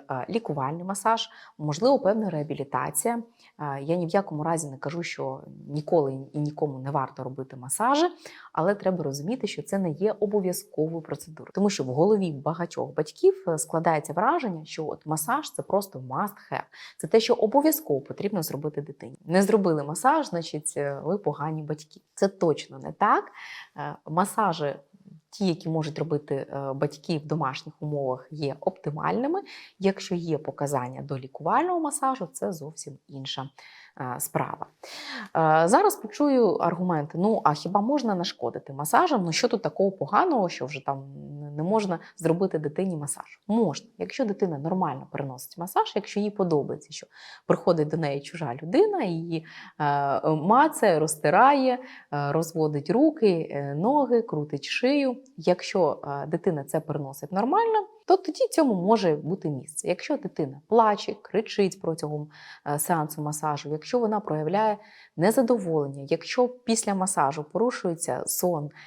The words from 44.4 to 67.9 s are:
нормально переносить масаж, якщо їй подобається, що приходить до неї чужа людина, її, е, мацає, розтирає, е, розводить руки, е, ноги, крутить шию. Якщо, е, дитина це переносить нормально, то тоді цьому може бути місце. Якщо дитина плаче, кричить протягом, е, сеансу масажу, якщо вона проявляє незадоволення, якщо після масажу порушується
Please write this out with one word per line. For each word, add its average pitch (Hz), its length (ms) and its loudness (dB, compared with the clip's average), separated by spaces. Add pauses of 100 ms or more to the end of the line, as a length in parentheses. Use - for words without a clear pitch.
нормально 151 540 -2
переносить 139 460 -8
масаж, 269 360 -2
якщо 202 260 -2
їй 208 100 0
подобається, 160 600 0
що - 160 -16 (400)
приходить 170 420 4
до - 80 -2
неї 143 240 -2
чужа 143 420 -8
людина, 339 400 4
її, 165 440 -4 (340)
е, 143 500 2
мацає, 202 680 4
розтирає, 247 800 6 (340)
е, 143 200 -2
розводить 156 580 0
руки, 220 600 4
е, 139 240 -4
ноги, 240 480 2
крутить 151 420 -4
шию. 269 520 0 (200)
Якщо, 175 680 2
е, 143 220 -6
дитина 156 380 -2
це 156 160 -2
переносить 147 520 -8
нормально, 392 540 2 (200)
то 381 100 6
тоді 392 320 -2
цьому 277 260 4
може 185 420 4
бути 156 340 -4
місце. - 380 -8
Якщо 185 280 -2
дитина 147 520 -6
плаче, 214 540 4
кричить - 600 -2
протягом, 151 460 -6 (380)
е, 147 120 0
сеансу 156 440 -2
масажу, 147 480 -4
якщо 156 280 -2
вона 214 220 2
проявляє 202 580 0 (380)
незадоволення, 165 920 2
якщо 247 400 0
після 226 460 -2
масажу 151 500 0
порушується 180 840 -2